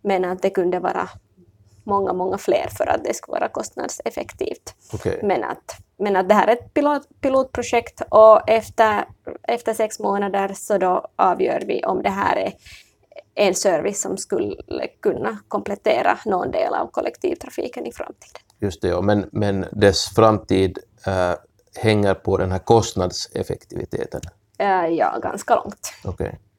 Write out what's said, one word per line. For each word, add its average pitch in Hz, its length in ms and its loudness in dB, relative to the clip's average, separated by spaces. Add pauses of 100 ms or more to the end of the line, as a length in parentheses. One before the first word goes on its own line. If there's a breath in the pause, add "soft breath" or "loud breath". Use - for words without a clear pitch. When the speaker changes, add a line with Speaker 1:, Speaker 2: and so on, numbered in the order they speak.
Speaker 1:
Men 190 220 0
att 185 180 -4
det 196 80 2
kunde 180 280 0
vara 180 300 -2 (760)
många, 196 280 0
många 185 260 -4
fler - 380 -2
för - 100 -2
att - 180 0
det - 100 -4
skulle - 260 -8
vara - 80 -2
kostnadseffektivt. - 1300 -10 (180)
Speaker 2:
Okej. - 300 -4
Speaker 1:
Men 160 220 0
att, - 320 -10 (220)
men 202 180 0
att 185 120 2
det 208 60 6
här 202 140 4
är 226 40 4
ett - 220 -2
pilot-, 285 340 0 (120)
pilotprojekt 262 920 -2
och 220 400 8
efter, 214 540 2 (440)
efter 233 260 -2
sex 220 260 -2
månader 196 540 -2
så 202 240 -2
då 185 280 2 (100)
avgör - 500 2
vi - 180 -2
om 185 180 -2
det 202 80 0
här 196 260 0
är 196 160 -2 (800 loud breath)
en 190 200 2
service 190 480 0
som 190 140 -4
skulle - 380 -4 (480)
kunna 208 360 -2 (100)
komplettera - 760 0
någon 185 240 -2
del - 240 -2
av - 160 -4
kollektivtrafiken - 960 -8
i 233 60 -12
framtiden. - 500 -16 (180)
Speaker 2:
Just 101 220 -4
det, 92 60 0
ja. 87 120 0
Men, 101 320 2
men 101 400 -2
dess 101 420 2
framtid, 95 640 4 (280)
eh, 92 260 0 (440)
hänger 104 380 4
på 98 220 0
den 92 160 0
här 92 60 -2
kostnadseffektiviteten? - 1600 -2 (380)
Speaker 1:
Eh, 185 280 0
ja, 165 360 0
ganska - 320 -2
långt. - 380 -6 (120)
Speaker 2:
Okej. - 340 -6 (200)